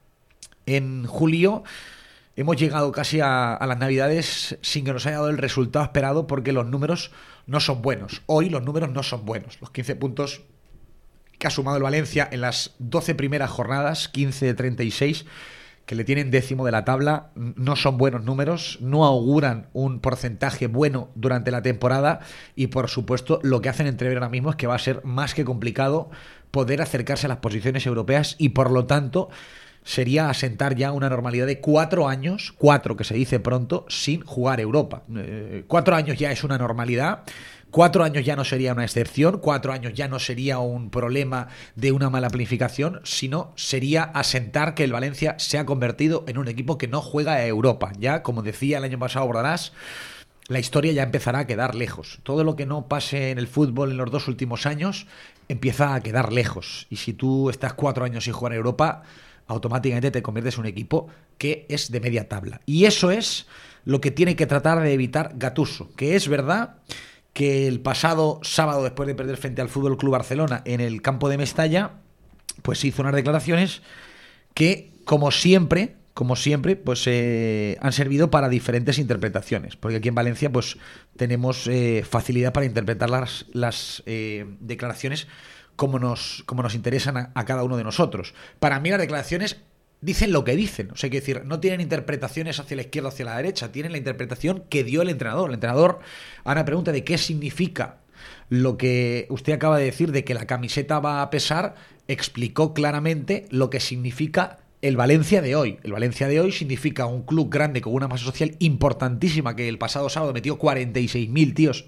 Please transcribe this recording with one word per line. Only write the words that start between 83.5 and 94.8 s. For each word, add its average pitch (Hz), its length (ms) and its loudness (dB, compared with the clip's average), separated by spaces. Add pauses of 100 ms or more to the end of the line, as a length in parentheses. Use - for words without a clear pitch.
las, - 540 -4
eh, 110 400 -6 (140)
declaraciones 123 640 -6 (480)
como 135 240 0
nos, 123 480 -4
como 127 160 -4
nos 117 140 -4
interesan 123 400 -2
a, 123 180 -8
a 120 100 -4
cada 131 200 -2
uno 127 120 -2
de 117 60 -2
nosotros. - 500 -2 (280)
Para 139 180 4
mí 156 120 0
las 196 100 2
declaraciones 165 560 -2 (440)
dicen 190 320 2
lo 139 120 4
que 123 100 2
dicen, 170 360 -2
o - 60 -18
sea, 139 120 -4
quiero 135 160 -4
decir, 131 220 -4
no 156 140 -6
tienen 185 200 0
interpretaciones 151 800 -4
hacia 139 160 -10
la 131 60 -6
izquierda 135 260 -6
o 127 40 -8
hacia 131 120 -8
la 113 140 -6
derecha, 143 340 -4
tienen 151 180 -6
la 165 60 -6
interpretación 131 720 -4
que 139 160 0